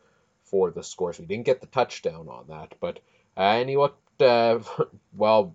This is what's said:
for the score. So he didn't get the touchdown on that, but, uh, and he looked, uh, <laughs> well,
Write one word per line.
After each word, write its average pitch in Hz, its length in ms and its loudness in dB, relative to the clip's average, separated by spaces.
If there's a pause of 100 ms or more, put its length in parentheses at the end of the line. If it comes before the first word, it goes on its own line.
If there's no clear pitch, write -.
(420)
for 92 280 0
the 85 120 -12
score. 87 300 -8
So - 100 -16
he 82 60 -18
didn't 113 180 -6
get - 140 0
the - 80 -20
touchdown 82 600 -4
on 62 200 -18
that, 78 320 -16
but, 87 180 -8 (380)
uh, 92 40 -4
and 113 300 2
he 135 60 -2
looked, - 440 -2
uh, 117 380 4 (280)
<laughs> - 300 -20
well, 107 380 2